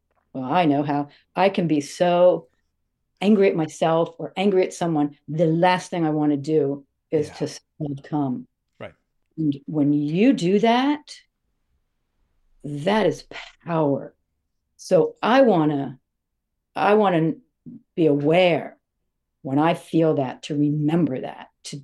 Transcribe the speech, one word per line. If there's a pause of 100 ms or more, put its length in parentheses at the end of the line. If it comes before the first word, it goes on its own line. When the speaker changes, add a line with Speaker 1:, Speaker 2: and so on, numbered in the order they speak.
(420)
Speaker 1:
I
know
how (260)
I
can
be
so (760)
angry
at
myself
or
angry
at
someone. (100)
The
last
thing
I
wanna
do (260)
is
Speaker 2:
Yeah.
Speaker 1:
to
self-come. (320)
Speaker 2:
Right. (440)
Speaker 1:
And
when
you
do
that, (1400)
that
is (400)
power. (600)
So
I
wanna, (760)
I
wanna (640)
be
aware (640)
when
I
feel
that,
to
remember
that, (160)
to,